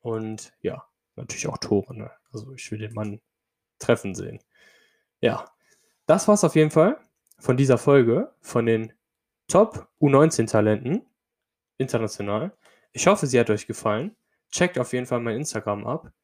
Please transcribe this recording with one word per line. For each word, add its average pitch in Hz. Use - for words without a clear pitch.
Und 110
ja, -
natürlich -
auch -
Tore, 104
ne? 107
Also 120
ich -
will 107
den 107
Mann 107
treffen 104
sehen. -
Ja, -
das 175
war's 208
auf 156
jeden 156
Fall 180
von 123
dieser 131
Folge, 139
von 117
den 113
Top -
U 143
neunzehn 139
Talenten 113
international. 113
Ich -
hoffe, 190
sie 123
hat 113
euch 104
gefallen. 113
Checkt 180
auf 123
jeden 123
Fall 120
mein 117
Instagram 107
ab 135